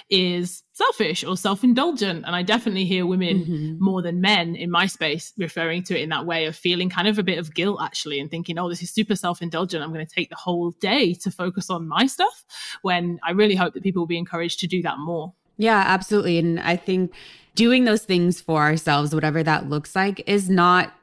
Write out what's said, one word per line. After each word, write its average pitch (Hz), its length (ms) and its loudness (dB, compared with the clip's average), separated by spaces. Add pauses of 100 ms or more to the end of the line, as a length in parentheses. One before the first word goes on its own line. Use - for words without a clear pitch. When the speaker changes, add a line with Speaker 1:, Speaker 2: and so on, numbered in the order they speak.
Speaker 1:
is 180 540 0 (100)
selfish 214 500 0
or 185 140 -4
self-indulgent. 220 920 0
And 170 80 -4
I 180 80 0
definitely 202 420 0
hear 180 220 0
women 185 200 2 (180)
Speaker 2:
Mm-hmm. 160 400 -4
Speaker 1:
more 185 160 2
than 175 220 -2
men 180 340 2
in 175 140 -6
my 175 160 2
space 160 500 -4
referring 170 480 -4
to 180 140 -4
it 127 40 -4
in 156 80 -6
that 156 160 -4
way 160 200 -2
of 156 100 -6
feeling 180 320 0
kind 180 180 -2
of 208 120 0
a 208 40 2
bit 180 160 -2
of 160 160 -8
guilt, 190 280 -2
actually, 151 380 -6
and 147 100 -8
thinking, 170 280 -8
"Oh, 175 120 -4
this 175 120 -8
is 175 80 -10
super 214 240 -2
self-indulgent. 175 680 -4
I'm 160 80 -8
gonna 160 140 -8
take 170 240 -6
the - 60 -16
whole 175 360 -2
day 202 420 0
to - 160 -6
focus 185 380 -6
on 165 180 -4
my 165 200 2
stuff," - 380 -2 (360)
when 175 420 -2
I 170 100 -2
really 208 220 4
hope 180 200 0
that 180 80 -10
people 185 180 0
will 170 60 0
be 170 120 -2
encouraged 170 420 -6
to 190 60 -4
do 185 160 -2
that 160 160 -4
more. 170 360 -6 (240)
Speaker 2:
Yeah, 214 280 4
absolutely. 190 520 2
And 170 220 2
I 170 160 0
think 185 360 0 (420)
doing 247 300 4
those 214 180 2
things 180 400 2
for 156 180 2
ourselves, 151 540 2
whatever 156 280 2
that 151 280 0
looks 151 260 -4
like, 196 300 0
is 196 240 2
not 180 420 4 (100)